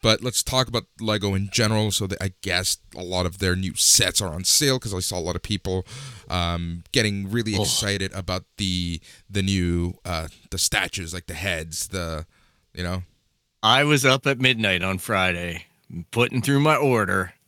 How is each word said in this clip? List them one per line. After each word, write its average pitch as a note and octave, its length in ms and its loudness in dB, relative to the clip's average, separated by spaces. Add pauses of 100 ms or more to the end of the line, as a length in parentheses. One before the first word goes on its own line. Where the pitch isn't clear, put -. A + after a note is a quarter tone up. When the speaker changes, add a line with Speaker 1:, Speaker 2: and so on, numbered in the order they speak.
Speaker 1:
but A2 220 2
let's B2 180 -2
talk C3 240 0
about A2+ 200 -4 (120)
Lego G#2 360 0
in G2 180 0
general. G#2+ 400 2
So G2 160 -2
that F#2 120 -6
I F#2+ 120 -4 (100)
guess F#2 360 -2 (180)
a F2+ 80 -8
lot F2+ 220 0
of F2 120 -6
their F#2+ 160 2
new F#2 220 -4
sets - 440 4
are F2+ 140 -4
on F2+ 80 -8
sale C3 380 2
'cause G#2 120 -8
I F#2 60 -4
saw F#2 220 -4
a - 0 -
lot F2 160 -2
of E2 80 -8
people, F#2 420 -2 (420)
um, E2+ 640 -2
getting G2+ 400 0
really A2 260 -2
Speaker 2:
Oh. G#2+ 60 2
Speaker 1:
excited G2+ 500 -2
about F#2 320 -6 (120)
the, F2+ 440 -2 (300)
the G2 140 0
new, F2 500 2 (100)
uh, E2 220 -4 (240)
the F#2 80 -8
statues, F2 560 -2
like F2+ 120 -10
the F2 80 -10
heads, E2 540 -4
the, E2 380 -6 (480)
you F2 80 -8
know. F2+ 220 -4 (580)
Speaker 2:
I B2+ 220 6
was D3 200 4
up C3+ 220 4
at C3+ 140 0
midnight A2+ 420 2
on F#2+ 160 0
Friday, F2 680 0 (440)
putting A#2+ 320 0
through C#3 180 2
my D3+ 140 6
order. G#2 580 2 (160)